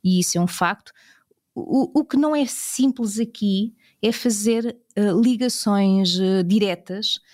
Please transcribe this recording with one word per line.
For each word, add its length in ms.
e 180
isso 180
é 20
um 80
facto. 440
O, 460
o 40
que 120
não 180
é 120
simples 720
aqui 540
é 100
fazer, 680
eh, 180
ligações, 1040
eh, 240
diretas 760